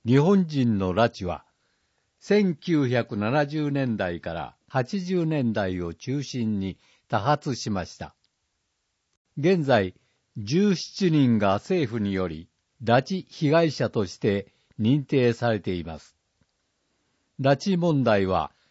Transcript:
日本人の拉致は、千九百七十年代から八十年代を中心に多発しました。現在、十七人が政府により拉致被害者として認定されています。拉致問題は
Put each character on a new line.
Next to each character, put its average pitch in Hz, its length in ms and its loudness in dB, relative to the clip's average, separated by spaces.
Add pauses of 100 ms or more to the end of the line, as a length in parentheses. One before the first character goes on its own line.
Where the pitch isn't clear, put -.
日 123 140 4
本 180 300 4
人 127 280 0
の 95 160 0
拉 113 180 4
致 - 140 -10
は、 85 200 -8 (760)
千 202 380 0
九 147 320 0
百 120 280 -2
七 123 300 0
十 147 240 -4
年 135 260 -2
代 90 240 -4
か 85 120 -8
ら 80 240 -10 (100)
八 135 340 -4
十 180 240 -2
年 143 280 0
代 95 300 -2
を 85 120 -6
中 135 300 -6
心 110 340 -4
に 95 220 -6 (260)
多 110 140 -2
発 143 340 -2
し - 160 -8
ま 92 140 -4
し - 120 -16
た。 - 200 -16 (1200)
現 170 240 2
在、 110 320 2 (460)
十 170 360 2
七 - 340 -2
人 131 280 4
が 98 160 2
政 143 360 -2
府 113 80 -6
に 101 140 -2
よ 92 160 -2
り 82 200 -12 (360)
拉 117 180 4
致 185 260 -8
被 147 220 -2
害 165 220 4
者 117 180 -2
と 104 160 -2
し - 120 -16
て 98 340 -2 (260)
認 131 260 2
定 127 280 2
さ 117 180 -2
れ 110 80 0
て 92 160 -6
い 87 80 -6
ま 80 160 -12
す。 - 180 -20 (1200)
拉 139 160 4
致 190 200 -2
問 165 280 2
題 101 220 4
は 85 260 -2 (180)